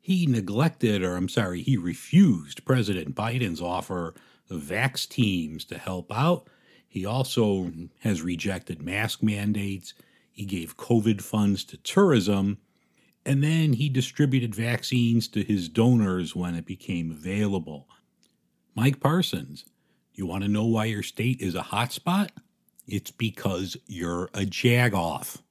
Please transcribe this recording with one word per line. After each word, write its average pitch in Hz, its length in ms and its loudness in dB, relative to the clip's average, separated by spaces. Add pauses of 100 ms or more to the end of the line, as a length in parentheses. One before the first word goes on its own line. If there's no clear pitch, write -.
He 180 260 2
neglected, 113 760 2
or 107 140 0
I'm 95 140 0
sorry, 90 320 -2
he 135 160 2
refused 87 880 2
President 95 480 0
Biden's 107 480 -2
offer 87 520 -4 (360)
of 87 100 -6
vax 107 480 -4
teams 85 580 0
to 78 120 -12
help 92 340 -8
out. 165 360 0 (380)
He 95 200 -8
also 104 680 0 (280)
has 98 200 0
rejected 85 640 -6
mask 101 400 -4
mandates. 104 720 -2 (360)
He - 140 -12
gave 87 320 -8
covid 107 460 2
funds 101 420 0
to - 140 -20
tourism. 101 800 2 (680)
And 139 180 2
then 156 300 4
he 127 160 0
distributed 127 680 0
vaccines 117 760 0
to 107 140 -2
his 92 260 0
donors 101 680 4
when 87 180 -4
it 82 120 -6
became 87 440 -6
available. 82 760 -4 (840)
Mike 135 260 2
Parsons, 95 640 -2 (480)
you 98 140 -8
want 90 160 -4
to 101 60 -2
know 107 180 2
why 113 180 2
your 107 180 -2
state 127 380 -2
is 90 140 -2
a 87 80 -4
hotspot? 170 680 0 (580)
It's 101 240 -6
because 95 640 -4 (100)
you're 87 480 -4
a 101 100 0
jagoff. 98 920 0 (120)